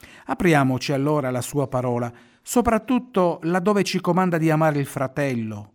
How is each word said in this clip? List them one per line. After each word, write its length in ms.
Apriamoci 680
allora 360
alla 120
sua 260
parola, 460
soprattutto 1000
laddove 400
ci 160
comanda 380
di 140
amare 260
il 80
fratello, 880